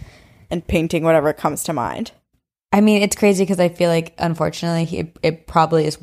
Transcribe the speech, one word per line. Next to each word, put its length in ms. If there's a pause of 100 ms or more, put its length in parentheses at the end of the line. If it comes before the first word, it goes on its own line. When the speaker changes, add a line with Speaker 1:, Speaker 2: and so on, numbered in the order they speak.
(520)
Speaker 1:
and 140
painting 380
whatever 300
comes 300
to 100
mind. 380 (600)
Speaker 2:
I 100
mean, 200
it's 140
crazy 300
'cause 140
I 100
feel 200
like, 280
unfortunately, 680
he, 260 (100)
it 260
probably 380
is 180